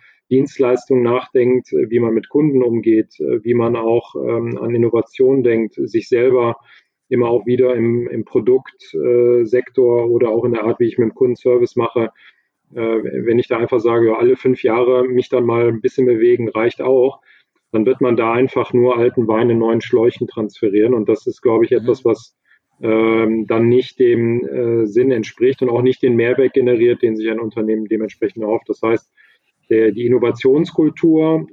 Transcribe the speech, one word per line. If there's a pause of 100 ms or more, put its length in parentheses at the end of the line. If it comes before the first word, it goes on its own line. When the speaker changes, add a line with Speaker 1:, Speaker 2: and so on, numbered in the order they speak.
(320)
Speaker 1:
Dienstleistungen
nachdenkt,
äh,
wie
man
mit
Kunden
umgeht,
äh,
wie
man
auch,
ähm,
an
Innovation
denkt,
sich
selber (520)
immer
auch
wieder
im,
im
Produkt,
äh,
Sektor
oder
auch
in
der
Art,
wie
ich
mit
dem
Kunden
Service
mache, (640)
äh,
wenn
ich
da
einfach
sage,
ja,
alle
fünf
Jahre
mich
dann
mal
ein
bisschen
bewegen,
reicht
auch, (520)
dann
wird
man
da
einfach
nur
alten
Wein
in
neuen
Schläuchen
transferieren.
Und
das
ist,
glaube
ich,
Speaker 2:
Mhm.
Speaker 1:
etwas,
was, (460)
ähm,
dann
nicht
dem,
äh,
Sinn
entspricht
und
auch
nicht
den
Mehrwert
generiert,
den
sich
ein
Unternehmen
dementsprechend
erhofft.
Das
heißt, (580)
der,
die
Innovationskultur